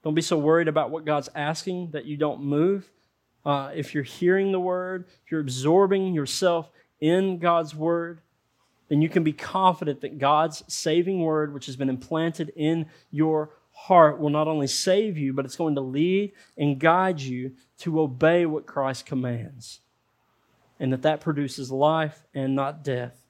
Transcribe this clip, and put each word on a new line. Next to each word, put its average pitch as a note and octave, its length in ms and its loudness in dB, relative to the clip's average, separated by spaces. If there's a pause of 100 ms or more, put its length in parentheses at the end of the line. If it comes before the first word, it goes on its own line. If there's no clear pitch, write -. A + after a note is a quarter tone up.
Don't D3+ 120 -2
be D#3+ 80 2
so E3 160 0
worried D#3+ 300 2
about D3 220 0
what D#3 140 -10
God's D3 300 -2
asking E3 580 -6
that D3 120 -8
you D3+ 120 -8
don't C#3+ 260 -2
move. D#3+ 480 0 (540)
Uh, C#3+ 300 -2
if D3+ 200 -8
you're D3 80 -2
hearing F#3+ 500 0
the F#3 80 0
word, F3+ 460 -4 (180)
if - 60 -20
you're D#3+ 100 -2
absorbing F3+ 760 2
yourself E3 560 0 (300)
in F#3 380 2
God's E3 360 0
word, E3+ 460 -4 (680)
then D3+ 140 4
you E3 60 2
can E3 160 0
be D3+ 80 2
confident F3 720 0
that C#3+ 160 -10
God's D3+ 500 2
saving F3 540 0
word, D3+ 320 -2
which C3 120 -12
has C3 100 -10
been C3+ 120 -2
implanted D#3+ 680 -4
in D#3+ 320 0 (240)
your D#3 400 0 (220)
heart, D#3+ 480 6
will D3 100 0
not D3+ 160 2
only D3+ 200 0
save F#3+ 520 0
you, C3+ 140 -2
but C3+ 120 -2
it's C3 120 -12
going D#3 180 0
to C#3 60 -2
lead F3 520 0 (240)
and C#3+ 220 0
guide E3+ 420 2
you C3 320 -8 (260)
to D#3+ 220 -2
obey D#3 460 4
what D3+ 200 -4
Christ C3+ 400 -4
commands, B2 720 -8 (1000)
and C3 140 -2
that B2+ 100 -4
that D#3 180 2
produces C#3+ 500 -4
life D3+ 520 0 (120)
and C3+ 200 -2
not C#3 300 -4
death. B2 320 -4 (120)